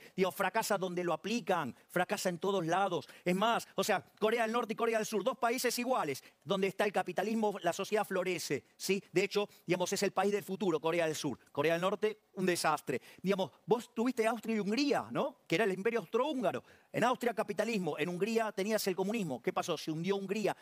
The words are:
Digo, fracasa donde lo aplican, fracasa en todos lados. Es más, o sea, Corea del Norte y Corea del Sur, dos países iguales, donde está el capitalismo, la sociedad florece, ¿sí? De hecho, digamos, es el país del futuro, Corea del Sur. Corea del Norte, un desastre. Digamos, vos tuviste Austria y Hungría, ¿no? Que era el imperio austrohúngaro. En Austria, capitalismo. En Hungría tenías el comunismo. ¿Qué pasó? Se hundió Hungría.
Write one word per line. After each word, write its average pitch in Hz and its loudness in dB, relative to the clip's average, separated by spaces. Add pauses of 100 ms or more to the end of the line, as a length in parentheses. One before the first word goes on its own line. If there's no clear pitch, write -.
(140)
Digo, 180 2
fracasa 196 0
donde 175 -4
lo 170 0
aplican, 180 -2 (140)
fracasa 185 0
en 175 -2
todos 190 0
lados. 175 0 (160)
Es 180 4
más, 214 0
o 196 0
sea, 190 0 (200)
Corea 220 2
del 220 -2
Norte 226 0
y - -14
Corea 226 0
del 214 -2
Sur, 196 -2
dos 254 -2
países 247 0
iguales, 214 -2 (220)
donde 190 0
está 202 0
el 208 0
capitalismo, 202 0
la 170 2
sociedad 196 0
florece, 180 -2 (140)
¿sí? 190 0
De 180 2
hecho, 202 0 (180)
digamos, 180 0
es 202 0
el 190 2
país 196 2
del 202 -2
futuro, 180 0
Corea 165 2
del 156 -2
Sur. 127 -4 (140)
Corea 147 2
del 170 0
Norte, 202 0 (140)
un 185 -2
desastre. 156 0 (180)
Digamos, 185 0 (160)
vos 220 0
tuviste 226 0
Austria 220 -2
y 208 0
Hungría, 202 0
¿no? 220 -2
Que 165 2
era 220 4
el 190 2
imperio 226 -2
austrohúngaro. 226 -2 (300)
En 190 -2
Austria, 233 2
capitalismo. 208 -2
En 151 0
Hungría 214 0
tenías 202 0
el 185 2
comunismo. 185 -2
¿Qué - -2
pasó? 151 -2
Se - -6
hundió 170 -2
Hungría. 196 -2